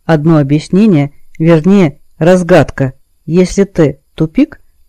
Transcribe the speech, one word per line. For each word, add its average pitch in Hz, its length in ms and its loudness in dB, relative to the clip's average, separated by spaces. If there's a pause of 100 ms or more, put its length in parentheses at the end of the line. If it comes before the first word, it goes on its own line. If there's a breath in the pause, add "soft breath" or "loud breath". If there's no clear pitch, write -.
одно 160 320 0
объяснение, 151 760 -2 (260)
вернее, 165 640 0 (180)
разгадка. 165 760 0 (320)
Если 180 400 -2
Т – 156 340 -2 (160)
тупик, 165 440 -4 (300)